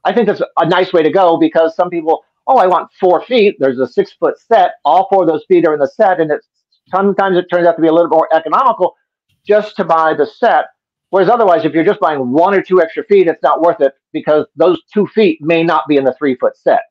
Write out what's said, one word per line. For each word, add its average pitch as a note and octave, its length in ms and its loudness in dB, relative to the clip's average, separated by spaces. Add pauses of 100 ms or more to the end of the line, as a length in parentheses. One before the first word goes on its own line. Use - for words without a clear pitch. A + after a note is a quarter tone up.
I F#3+ 80 0
think A3+ 140 0
that's G3 160 -2 (140)
a C#3+ 100 0
nice F3+ 260 0
way E3 100 2
to D3+ 80 2
go, F3 260 2
because D#3+ 380 0
some F3+ 160 -4
people, D#3+ 340 -4 (220)
"Oh, C4 100 2
I F#3+ 100 2
want F3+ 320 -2
four F3+ 240 2
feet." A3 360 0
There's C3+ 220 -2
a B2+ 60 0
six-foot - 520 -4
set. - 460 0
All F3 240 0
four F#3+ 160 2
of D#3+ 40 0
those D#3 180 -4
feet E3+ 200 2
are D#3 80 0
in D3 60 -4
the C#3 80 0
set, F#3 320 0
and D#3 100 -2
it's, - 180 -6 (400)
sometimes G3 480 -2
it F3+ 140 -4
turns F3 160 0
out E3 100 2
to D#3 60 -2
be E3 60 2
a D#3 40 2
little E3 160 2
more D#3+ 240 0
economical F#3 640 -2 (480)
just G#3 320 -2
to F#3+ 80 -4
buy D#3+ 300 0
the D3 120 0
set. F3+ 400 -2 (440)
Whereas F#3+ 200 2
otherwise, A3+ 340 2
if D3 80 -2
you're D#3+ 120 0
just G3 160 0
buying C#3 320 -4
one F3 220 2
or F#3+ 60 2
two F3+ 220 0
extra D#3+ 220 -6
feet, F#3+ 240 2
it's D3+ 140 -4
not D3+ 200 0
worth E3 180 0
it, - 140 0 (180)
because D3+ 340 -2 (100)
those E3 260 0 (100)
two G3+ 140 0
feet G3+ 340 0
may E3 220 -2
not E3 260 -2
be D3 80 0
in C3+ 80 0
the B2+ 100 0
three-foot B2+ 420 -4
set. A#2 340 0